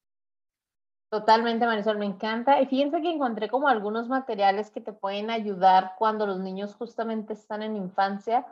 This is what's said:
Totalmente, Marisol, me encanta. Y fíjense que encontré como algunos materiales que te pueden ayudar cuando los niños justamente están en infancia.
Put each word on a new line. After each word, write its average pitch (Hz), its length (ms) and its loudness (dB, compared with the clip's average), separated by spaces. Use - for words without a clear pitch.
Totalmente, 226 560 4
Marisol, 214 320 0
me 208 80 -2
encanta. 220 520 2
Y 269 60 4
fíjense 277 380 0
que 349 80 0
encontré 226 380 -4
como 269 180 0
algunos 220 420 0
materiales 208 640 0
que 240 100 -10
te 220 120 -14
pueden 208 360 -6
ayudar 190 680 4
cuando 214 260 2
los 196 140 -4
niños 190 340 -8
justamente 226 600 -6
están 214 280 -10
en 214 140 -6
infancia. 202 760 -2